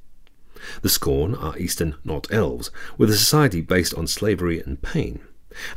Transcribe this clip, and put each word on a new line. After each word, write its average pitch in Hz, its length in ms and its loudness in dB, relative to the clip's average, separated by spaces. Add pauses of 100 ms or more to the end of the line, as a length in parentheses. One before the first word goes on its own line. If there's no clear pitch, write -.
(800)
The - 80 2
Scorn 71 460 2
are 80 220 -6
Eastern 85 460 -2
not 73 300 -6
elves, 67 380 0 (260)
with 113 140 6
a 107 60 4
society 107 440 6
based 90 320 2
on 82 140 -4
slavery 87 540 0
and 69 200 -6
pain, - 380 -2 (580)